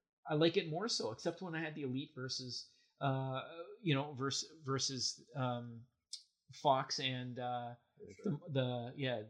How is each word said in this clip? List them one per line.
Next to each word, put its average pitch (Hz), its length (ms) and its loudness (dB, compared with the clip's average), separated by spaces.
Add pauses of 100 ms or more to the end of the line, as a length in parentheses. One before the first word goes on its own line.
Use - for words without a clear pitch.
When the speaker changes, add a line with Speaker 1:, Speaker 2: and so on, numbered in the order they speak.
(280)
Speaker 1:
I 147 60 2
like 165 240 6
it 175 100 0
more 180 200 0
so, - 220 0
except 165 300 -2
when 180 140 -6
I 160 80 -2
had 156 120 -4
the 151 100 -4
Elite 135 300 -2
versus, 127 520 -6 (340)
uh, 135 400 2 (420)
you 160 120 6
know, 147 240 0
vers-, 135 260 0 (200)
versus, 135 580 0 (120)
um, 120 460 -2 (720)
Fox 139 460 4
and, 127 400 0
uh, 123 320 -2 (520)
Speaker 2:
Sure. 147 160 2 (100)
Speaker 1:
the, 156 40 -4
the, 123 440 2
yeah, 127 340 0